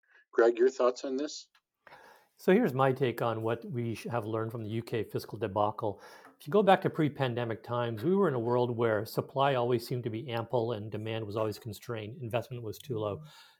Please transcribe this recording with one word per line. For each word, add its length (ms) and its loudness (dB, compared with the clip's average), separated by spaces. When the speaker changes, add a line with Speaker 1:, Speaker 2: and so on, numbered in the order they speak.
Speaker 1:
Greg, 260 6
your 120 6
thoughts 340 0
on 120 -2
this? 300 -8
Speaker 2:
So 140 4
here's 220 6
my 180 6
take 280 0
on 220 0
what 280 -2
we 260 -2
sh-, 140 -12
have 140 -2
learned 280 -2
from 100 -6
the 80 -6
U 120 -2
K 200 -2
fiscal 360 -8
debacle. 600 0
If 60 -20
you 60 -4
go 100 6
back 200 6
to 80 0
pre-pandemic 720 -2
times, 420 -2
we 100 2
were 140 4
in 60 0
a 40 -2
world 360 2
where 300 2
supply 520 0
always 300 0
seemed 180 -4
to 60 -4
be 200 -6
ample 420 -2
and 180 -6
demand 360 -6
was 100 -8
always 220 -2
constrained. 640 -10
Investment 400 -6
was 160 -10
too 200 -8
low. 240 -4